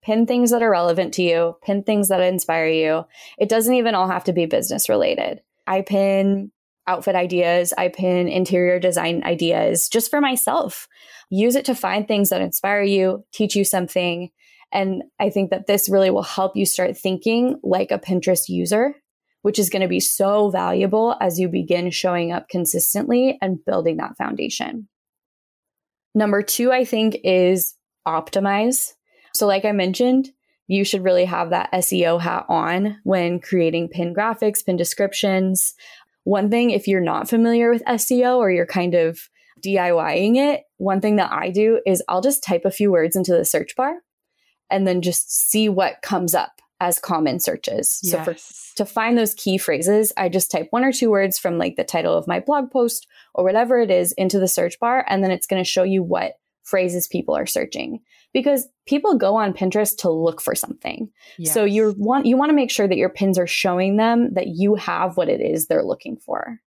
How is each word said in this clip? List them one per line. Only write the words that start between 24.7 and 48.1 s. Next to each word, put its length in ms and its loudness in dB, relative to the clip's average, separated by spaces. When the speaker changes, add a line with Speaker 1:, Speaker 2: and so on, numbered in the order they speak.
Speaker 1:
Number 280 2
two, 280 0
I 140 2
think, 400 0
is 500 2
optimize. 840 -2
So 120 0
like 180 2
I 80 0
mentioned, 580 2
you 160 2
should 220 -2
really 220 4
have 240 -4
that 220 -2
S 200 -2
E 140 2
O 120 2
hat 300 -4
on 560 -2
when 340 0
creating 500 0
pin 260 -6
graphics, 500 -2
pin 120 0
descriptions. 960 -2
One 260 2
thing, 200 2
if 180 -2
you're 120 2
not 280 -2
familiar 420 4
with 160 2
S 240 -2
E 140 4
O 140 4
or 120 2
you're 160 2
kind 280 0
of 340 0
D 180 -2
I 140 2
Y 240 0
ing 200 4
it, 260 2
one 240 0
thing 140 2
that 140 2
I 200 -4
do 360 2
is 220 2
I'll 140 0
just 200 0
type 220 -2
a 60 2
few 200 0
words 240 2
into 220 2
the 80 2
search 320 -4
bar 220 -2
and 180 2
then 140 0
just 280 -4
see 380 0
what 340 0
comes 320 -2
up 280 -4
as 180 -2
common 420 -2
searches. 600 -4
So 200 -4